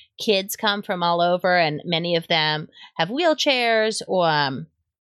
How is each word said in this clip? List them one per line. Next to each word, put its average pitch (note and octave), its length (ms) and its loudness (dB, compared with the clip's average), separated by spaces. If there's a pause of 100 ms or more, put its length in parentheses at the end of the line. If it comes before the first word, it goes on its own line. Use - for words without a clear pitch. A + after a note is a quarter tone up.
(180)
kids G3 380 -2
come G#3 260 -2
from F3+ 200 -6
all E3+ 180 2
over, F3+ 380 2
and D3+ 260 0
many E3+ 320 -2
of E3 120 -4
them D#3 400 0 (280)
have E3 120 0
wheelchairs, B3 1000 0
or, F#3 200 2
um, D3 380 0 (420)